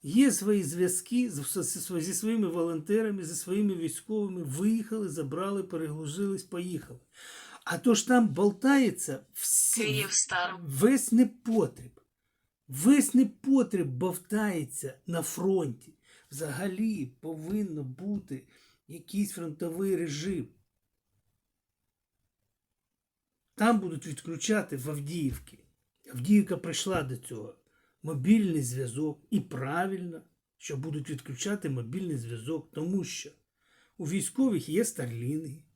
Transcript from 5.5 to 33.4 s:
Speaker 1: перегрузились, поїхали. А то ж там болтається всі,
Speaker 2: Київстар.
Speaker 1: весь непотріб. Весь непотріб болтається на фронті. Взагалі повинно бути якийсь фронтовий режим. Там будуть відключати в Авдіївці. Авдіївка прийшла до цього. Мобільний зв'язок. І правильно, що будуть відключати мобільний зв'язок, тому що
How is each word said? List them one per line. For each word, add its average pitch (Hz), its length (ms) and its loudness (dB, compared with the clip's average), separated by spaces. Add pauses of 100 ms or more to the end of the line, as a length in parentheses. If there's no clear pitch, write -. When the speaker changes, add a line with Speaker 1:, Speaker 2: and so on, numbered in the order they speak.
Speaker 1:
перегрузились, 160 840 -4
поїхали. 175 560 -8 (640)
А 170 140 -4
то 240 160 6
ж - 140 0
там 247 200 6
болтається 202 920 2 (120)
всі, - 520 2
Speaker 2:
Київстар. 190 760 0
Speaker 1:
весь 170 500 4
непотріб. - 880 2 (680)
Весь 185 460 6
непотріб 247 720 4
болтається 175 1080 -2 (120)
на 170 160 -2
фронті. 175 720 -2 (380)
Взагалі 160 760 -2
повинно 160 760 -6
бути 143 640 -8 (420)
якийсь 196 440 -4
фронтовий 170 640 -4
режим. 160 520 -4 (3000)
Там 220 260 4
будуть 165 260 -6
відключати 165 680 -2
в 131 140 -6
Авдіївці. 147 680 -6 (560)
Авдіївка 185 420 4
прийшла 170 460 -2
до 127 140 -6
цього. 113 420 -14 (440)
Мобільний 160 600 4
зв'язок. 131 580 -4 (100)
І 208 100 2
правильно, 170 840 -4 (360)
що - 180 -8
будуть 151 340 -6
відключати 156 600 -4
мобільний 139 460 -4
зв'язок, 117 560 -6
тому 175 320 -2
що - 260 -10 (680)